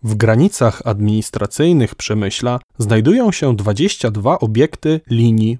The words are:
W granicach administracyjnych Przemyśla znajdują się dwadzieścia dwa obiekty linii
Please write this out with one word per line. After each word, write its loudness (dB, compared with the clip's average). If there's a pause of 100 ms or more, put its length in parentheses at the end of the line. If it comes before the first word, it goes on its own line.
W -2
granicach 2
administracyjnych 0
Przemyśla -4 (200)
znajdują 2
się 0
dwadzieścia -2
dwa -2
obiekty 0 (100)
linii 2